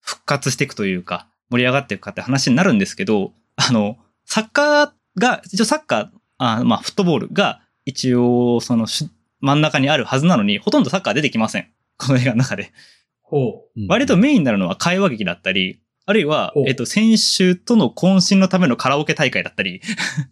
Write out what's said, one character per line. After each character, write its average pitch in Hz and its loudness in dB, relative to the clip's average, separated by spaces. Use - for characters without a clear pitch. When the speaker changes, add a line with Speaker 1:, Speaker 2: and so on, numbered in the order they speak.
Speaker 1:
復 - -14
活 139 -2
し - -4
て 143 -2
い - -4
く - -12
と 104 -6
い 95 -2
う 90 -8
か、 - -10
盛 120 0
り 123 2
上 127 0
が 139 2
っ 135 -8
て 101 -6
い - -8
く - -14
か 101 -14
っ - -12
て - -12
話 135 -2
に 120 4
な 165 4
る 180 2
ん 101 4
で 95 0
す - -8
け 98 -6
ど、 104 -2
あ - -2
の、 107 0
サ - -4
ッ 220 -8
カ 294 2
ー 285 -4
が、 233 0
一 202 -2
応 220 2
サ 294 0
ッ - -10
カ 117 0
ー、 - -4
あ、 120 0
ま 117 2
あ、 - -2
フ - -12
ッ - -14
ト 202 0
ボ 170 2
ー 110 0
ル - -8
が 170 -2
一 131 -2
応 120 2
そ 123 -2
の、 110 0
し-、 - -8
真 139 0
ん 151 2
中 151 0
に 135 0
あ 156 0
る 127 -2
は 131 -2
ず 156 0
な 180 4
の 107 0
に、 101 0
ほ - -4
と 294 4
ん 220 4
ど - -4
サ - -2
ッ 185 -6
カ 110 -2
ー - 0
出 147 -2
て 143 0
き - -6
ま 110 0
せ 104 -6
ん。 - -12
こ 131 -2
の 127 4
映 123 0
画 131 0
の 110 -2
中 131 -2
で。 98 -10
Speaker 2:
ほ 127 -4
う。 113 -10
Speaker 3:
う 104 -6
ん。 - -6
Speaker 1:
割 233 0
と 214 2
メ 269 4
イ 285 4
ン 208 4
に 151 2
な 123 2
る 104 2
の 92 0
は 95 -4
会 180 0
話 196 2
劇 107 -6
だ 90 -2
っ - -20
た 95 -2
り、 92 -2
あ 196 0
る 214 2
い 147 0
は、 139 -2
Speaker 2:
ほ 143 0
う。 - 2
Speaker 1:
え 135 2
っ 131 -2
と、 120 -6
選 220 2
手 185 2
と - 0
の 147 4
懇 185 2
親 190 2
の 190 4
た 185 0
め 180 2
の 120 2
カ 131 -2
ラ 143 0
オ 151 -2
ケ 156 0
大 139 0
会 90 -2
だ - -12
っ - -20
た 101 -2
り、 95 -10